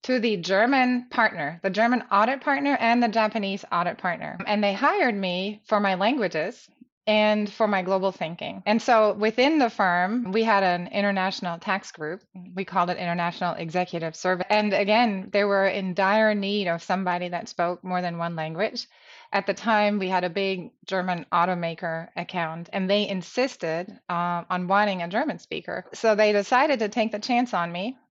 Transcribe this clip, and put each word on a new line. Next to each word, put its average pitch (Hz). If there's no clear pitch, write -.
to 254
the 214
German 247
partner, 170
the 196
German 226
audit 233
partner 285
and 240
the 240
Japanese 214
audit 175
partner. 175
And 208
they 202
hired 269
me 196
for 208
my 196
languages 190
and 214
for 220
my 196
global 190
thinking. 180
And 214
so 220
within 247
the 240
firm, 190
we 220
had 202
an 175
international 190
tax 196
group. 160
We 190
called 180
it 175
International 175
Executive 165
Service. 180
And 214
again, 202
they 202
were 196
in 190
dire 208
need 202
of 170
somebody 180
that 175
spoke 175
more 180
than 170
one 170
language. 160
At 196
the 190
time, 208
we 190
had 185
a 180
big 190
German 180
automaker 170
account, 170
and 190
they 202
insisted, 190
uh, 175
on 180
wanting 196
a 170
German 208
speaker. 175
So 220
they 208
decided 254
to 220
take 220
the 208
chance 240
on 170
me 196